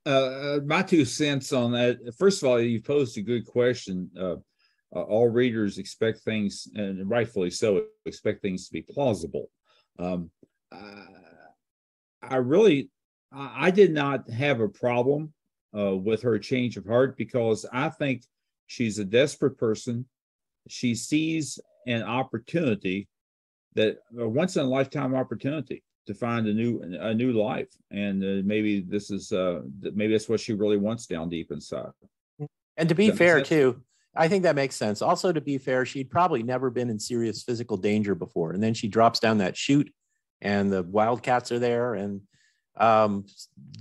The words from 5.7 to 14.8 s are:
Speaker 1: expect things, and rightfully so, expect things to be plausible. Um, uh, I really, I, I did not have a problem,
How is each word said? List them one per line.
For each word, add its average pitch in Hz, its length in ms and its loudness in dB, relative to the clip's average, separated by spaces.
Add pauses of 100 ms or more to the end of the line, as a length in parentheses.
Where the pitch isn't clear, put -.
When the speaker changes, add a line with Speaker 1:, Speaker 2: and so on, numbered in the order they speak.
Speaker 1:
expect 110 420 -4
things, 104 560 -4
and 98 340 -6
rightfully 107 400 0
so, 98 320 2 (220)
expect 101 360 -6
things 92 280 -6
to - 40 -16
be 82 100 -8
plausible. 98 680 -4 (480)
Um, 87 320 -6 (400)
uh, - 60 -20 (1500)
I 123 140 -4
really, 139 540 4 (420)
I, 139 340 -4
I 185 40 6
did 185 220 8
not 139 380 -2
have 127 300 0
a 107 80 2
problem, 123 640 0 (440)